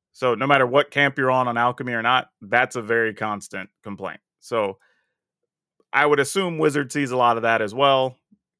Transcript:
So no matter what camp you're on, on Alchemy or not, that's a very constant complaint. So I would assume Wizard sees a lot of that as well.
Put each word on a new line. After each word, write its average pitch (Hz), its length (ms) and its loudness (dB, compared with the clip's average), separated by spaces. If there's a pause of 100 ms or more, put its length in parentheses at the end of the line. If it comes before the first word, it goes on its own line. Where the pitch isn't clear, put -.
(140)
So 123 220 0
no 127 120 -4
matter 135 200 4
what 139 240 2
camp 143 260 0
you're 131 140 0
on, 127 160 2
on 117 100 -2
Alchemy 123 360 -2
or 113 100 -4
not, 127 260 0 (120)
that's 120 340 -2
a 123 60 -6
very 113 320 0
constant 101 560 -8 (140)
complaint. 95 380 -12 (200)
So 104 380 -4 (1120)
I 143 120 4
would 147 140 2
assume 170 380 -2
Wizard 147 340 -2
sees 143 200 -4
a 127 60 -2
lot 120 200 4
of 113 60 -8
that 113 180 2
as 107 120 -4
well. 131 440 2 (420)